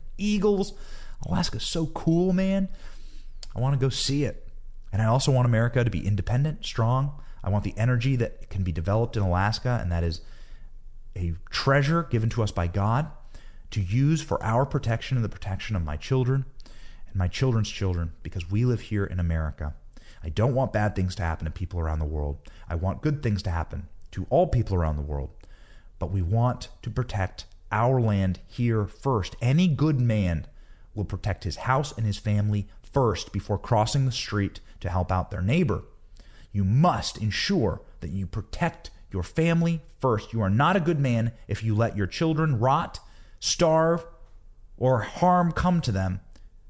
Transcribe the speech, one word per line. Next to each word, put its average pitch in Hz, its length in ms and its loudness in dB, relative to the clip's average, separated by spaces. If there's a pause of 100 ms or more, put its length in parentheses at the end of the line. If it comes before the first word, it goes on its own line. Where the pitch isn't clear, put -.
(180)
eagles. 202 560 2 (520)
Alaska's - 380 0
so 165 240 -2
cool, 175 440 2
man. 190 380 2 (840)
I 104 60 -4
wanna 135 180 2
go 135 120 2
see 139 340 0
it. - 240 -4 (460)
And 101 80 2
I 110 40 4
also 131 260 4
want 123 160 6
America 120 360 4
to 123 60 2
be - 180 -2
independent, 127 580 0
strong. 131 540 0 (240)
I 90 60 -2
want 104 160 2
the 95 100 -4
energy 123 420 2
that - 320 -4
can 98 140 -2
be 87 80 0
developed 101 460 0
in 104 60 2
Alaska, 104 580 2
and 87 100 -2
that 85 140 2
is 80 160 -2 (960)
a 85 160 -2 (160)
treasure 147 540 2
given 117 260 0
to 117 140 0
us 104 80 -2
by 87 160 0
God, 110 400 0 (640)
to 107 100 -2
use 135 400 2
for - 200 -2
our 117 240 2
protection 127 520 -2
and 113 60 0
the 101 60 -2
protection 98 460 -6
of 85 80 0
my 76 140 -4
children 131 480 0 (640)
and - 60 -8
my 90 120 2
children's 113 420 2
children, 87 440 -2 (100)
because 85 260 -8
we 107 140 2
live 120 160 2
here 101 260 -2
in 90 140 -4
America. 80 540 -2 (500)
I 80 60 -8
don't 110 240 2
want 127 180 0
bad 104 240 0
things 92 200 0
to - 80 -4
happen 80 220 -2
to 78 60 -4
people 87 280 -6
around 78 200 0
the 76 60 -2
world. 73 320 -4 (320)
I 85 60 -2
want 82 260 -2
good 147 200 0
things 104 220 0
to 95 60 -4
happen 82 400 -4 (220)
to - 180 -6
all 170 180 4
people 110 300 2
around 80 180 2
the 73 60 -4
world. 71 300 -4 (680)
But 92 140 -4
we 98 100 0
want 117 480 0 (140)
to 113 60 -8
protect 104 560 -4 (260)
our 123 280 4
land 98 480 2
here 113 380 0
first. 110 560 -2
Any 147 260 4
good 143 320 2
man 104 460 2 (480)
will 101 120 -4
protect - 380 -4
his 80 140 -4
house 135 400 0
and 113 80 -2
his 101 120 0
family 104 500 0 (140)
first - 520 0
before 98 240 -2
crossing 117 480 2
the 131 60 0
street - 500 -2 (180)
to 90 100 -4
help 90 220 0
out 90 200 0
their 85 100 -4
neighbor. 117 420 2 (680)
You 98 100 2
must 123 540 4
ensure 110 640 0 (180)
that 76 120 -8
you 95 140 -4
protect - 640 -6 (200)
your 92 120 -2
family 165 580 2 (180)
first. 113 340 0
You 113 80 0
are 98 100 4
not 147 240 4
a 196 40 2
good 160 200 2
man 117 340 0 (140)
if 110 160 -4
you 110 120 2
let 110 220 2
your 101 80 0
children 156 540 0
rot, 135 400 2 (400)
starve, 165 680 4 (720)
or 123 240 4
harm 180 500 4
come 175 300 2
to 120 100 0
them 95 300 0 (480)